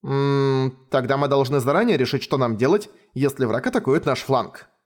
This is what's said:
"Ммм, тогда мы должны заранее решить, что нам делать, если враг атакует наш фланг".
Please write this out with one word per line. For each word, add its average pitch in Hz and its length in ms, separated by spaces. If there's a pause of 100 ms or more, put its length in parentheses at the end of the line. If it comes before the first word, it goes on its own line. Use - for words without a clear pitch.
"Ммм, 139 920
тогда 131 260
мы 143 120
должны 139 320
заранее 170 360
решить, 127 260
что - 160
нам 120 180
делать, 156 320 (260)
если 131 300
враг 113 220
атакует 156 400
наш 135 160
фланг". - 460 (180)